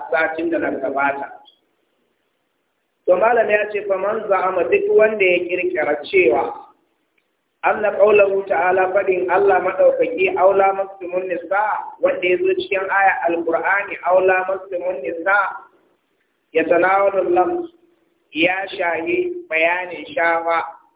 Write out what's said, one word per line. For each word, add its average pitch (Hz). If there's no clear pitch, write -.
satin 160
da 160
na 139
gabata. 139
To, 180
malam 220
ya 208
ce, 202
"Faman 196
za'ama", 180
duk 196
wanda 214
ya 175
kirkira 170
cewa, -
"anna 208
qawlahu 196
ta'ala", 185
fadin 185
Allah 190
madaukaki, 180
"aw 190
lamastumun 190
nisa", 180
wanda 180
ya 180
zo 190
cikin 190
aya 190
Alqur'ani, 170
"aw 185
lamastumun 185
nisa", 170
ya 156
tanawalu 185
lam, 175
ya 185
shahi 175
bayanin 165
shawa. 165